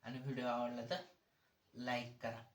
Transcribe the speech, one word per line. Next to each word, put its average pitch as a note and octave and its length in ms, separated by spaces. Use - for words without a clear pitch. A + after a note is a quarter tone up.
आणि B2 140
व्हिडिओ B2+ 280
आवडला A#2+ 440
तर F3+ 60
लाईक A#2+ 480
करा. A2+ 200